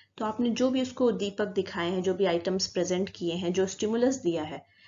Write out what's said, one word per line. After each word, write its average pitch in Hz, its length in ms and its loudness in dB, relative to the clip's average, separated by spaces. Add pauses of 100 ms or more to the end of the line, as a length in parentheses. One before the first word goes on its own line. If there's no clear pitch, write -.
(180)
तो 220 80 -4
आपने 233 240 0
जो 247 200 2
भी 254 120 2
उसको 254 300 2
दीपक 202 360 -2
दिखाए 180 440 -2
हैं, 185 120 0
जो 185 100 2
भी 190 120 2
आइटम्स 185 420 0
प्रेजेंट 185 420 0
किए 170 240 -4
हैं, 175 200 -2
जो 190 140 2
स्टिमुलस 233 480 0
दिया 165 280 -2
है, 156 220 -10 (220)